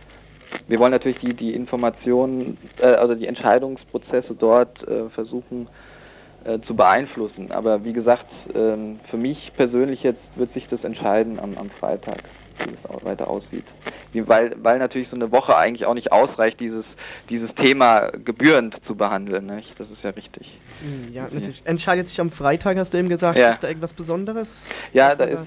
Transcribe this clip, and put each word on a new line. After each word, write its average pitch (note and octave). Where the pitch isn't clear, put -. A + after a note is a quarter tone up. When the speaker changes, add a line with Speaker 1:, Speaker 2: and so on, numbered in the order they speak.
Speaker 1:
Wir A2
wollen B2
natürlich B2+
die, B2
die A2+
Informationen, B2
äh, B2+
also A#2+
die A2+
Entscheidungsprozesse B2
dort, A#2
äh, A2+
versuchen, A#2+
äh, A2+
zu A#2
beeinflussen. G#2
Aber G#2+
wie A#2
gesagt, A#2+
ähm, A2
für A#2
mich C3
persönlich B2+
jetzt B2
wird B2
sich B2+
das B2
entscheiden A2+
am, G2+
am G2+
Freitag, -
wie -
es -
au-, -
weiter -
aussieht. -
Wie, A2+
weil, A2+
weil A#2
natürlich B2+
so B2+
eine A#2
Woche C3
eigentlich A2
auch -
nicht -
ausreicht, A2+
dieses, A2
dieses A#2
Thema B2+
gebührend B2
zu A2
behandeln, G2+
nicht? G#2
Das G#2+
ist G#2
ja G2+
richtig. -
Speaker 2:
Hm, C3+
ja, B2+
Speaker 1:
Ja. B2+
Speaker 2:
natürlich. C3
Entscheidet F3+
sich -
am E3+
Freitag, E3
hast F#3
du F3
eben F3+
gesagt. E3+
Speaker 1:
Ja. B2
Speaker 2:
Ist A2+
da C#3
irgendwas D#3+
Besonderes, G3
Speaker 1:
Ja, C3+
Speaker 2:
was C#3+
Speaker 1:
da C3+
Speaker 2:
man C#3+